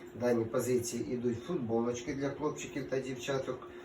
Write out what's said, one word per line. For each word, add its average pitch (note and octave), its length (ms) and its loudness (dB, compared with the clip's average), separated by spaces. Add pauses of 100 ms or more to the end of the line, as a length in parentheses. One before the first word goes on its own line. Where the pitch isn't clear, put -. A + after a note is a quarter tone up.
(160)
В G#2+ 40 -6
даній A#2 240 6
позиції A#2+ 680 2
ідуть A#2 320 0
футболочки A#2+ 680 0
для C#3 160 0
хлопчиків C#3+ 600 -2
та C3+ 100 2
дівчаток, C3 680 -2 (160)